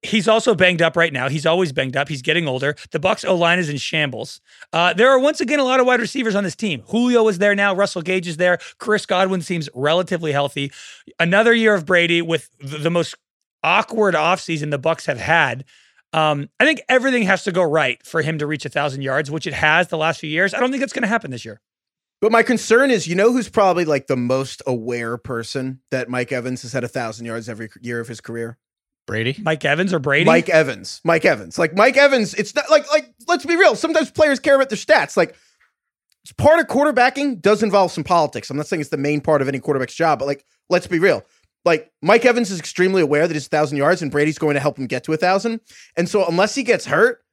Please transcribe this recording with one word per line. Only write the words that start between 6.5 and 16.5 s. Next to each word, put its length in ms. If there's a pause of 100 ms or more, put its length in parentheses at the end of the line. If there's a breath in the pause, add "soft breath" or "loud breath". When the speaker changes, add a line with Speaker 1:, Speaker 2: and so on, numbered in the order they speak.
Speaker 1:
team. 320
Julio 400
is 80
there 180
now. 180
Russell 280
Gage 260
is 80
there. 220 (220 loud breath)
Chris 260
Godwin 360
seems 320
relatively 600
healthy. 400 (480 loud breath)
Another 320
year 200
of 120
Brady 360
with 280 (100)
the, 200
the 100
most 260 (480)
awkward 500
offseason 580
the 80
Bucs 260
have 160
had. 420 (480 soft breath)
Um, 380 (100)